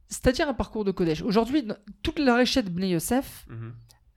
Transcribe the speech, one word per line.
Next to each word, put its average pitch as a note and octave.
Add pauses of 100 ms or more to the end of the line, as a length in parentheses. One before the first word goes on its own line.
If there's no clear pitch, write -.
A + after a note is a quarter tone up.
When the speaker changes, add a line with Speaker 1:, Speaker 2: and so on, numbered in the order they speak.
Speaker 1:
C'est-à-dire C4
un B3+
parcours G#3+
de G3
Kodesh. E3
Aujourd'hui, A#3
n-, G#3 (240)
toute D#4+
la C4
réchette A#3+
Bnei F#3
Yosef, A#3
Speaker 2:
Mhm. A2+ (440)